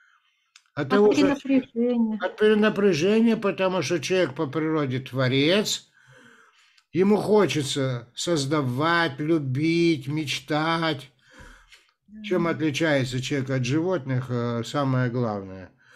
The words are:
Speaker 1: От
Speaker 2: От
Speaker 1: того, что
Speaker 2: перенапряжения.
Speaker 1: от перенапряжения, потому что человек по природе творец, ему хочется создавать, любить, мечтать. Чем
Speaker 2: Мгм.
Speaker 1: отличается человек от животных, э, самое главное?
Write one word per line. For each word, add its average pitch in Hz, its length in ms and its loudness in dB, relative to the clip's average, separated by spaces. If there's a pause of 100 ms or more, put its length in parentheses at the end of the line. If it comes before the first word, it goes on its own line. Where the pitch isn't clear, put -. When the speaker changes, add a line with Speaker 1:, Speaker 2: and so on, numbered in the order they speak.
(720)
Speaker 1:
От 139 160 -6
Speaker 2:
От - 0 -
Speaker 1:
того, 208 240 4
что 285 140 4
Speaker 2:
перенапряжения. 240 920 0
Speaker 1:
от 185 180 -6
перенапряжения, 208 1000 4
потому 185 440 0
что 160 180 -2
человек 175 360 0
по 160 120 -4
природе 151 520 -2
творец, 139 920 0 (1000)
ему 196 260 4
хочется 143 1000 0
создавать, 151 1040 0
любить, 156 880 0
мечтать. 156 1040 -2 (1080)
Чем 185 260 0
Speaker 2:
Мгм. - 0 -
Speaker 1:
отличается 139 720 0
человек 131 300 -4
от 131 140 -2
животных, 135 640 -2
э, 120 360 -2
самое 131 460 0
главное? 98 600 -6 (240)